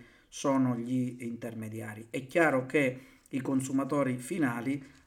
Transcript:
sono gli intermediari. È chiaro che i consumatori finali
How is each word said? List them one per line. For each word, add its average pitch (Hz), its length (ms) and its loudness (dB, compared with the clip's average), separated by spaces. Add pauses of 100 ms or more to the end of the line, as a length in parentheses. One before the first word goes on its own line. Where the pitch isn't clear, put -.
(280)
sono 131 480 2
gli 123 440 -2
intermediari. 110 920 -8
È 131 160 -6
chiaro 139 400 4
che 131 460 2 (220)
i 131 80 -2
consumatori 135 760 0
finali 135 680 -2 (240)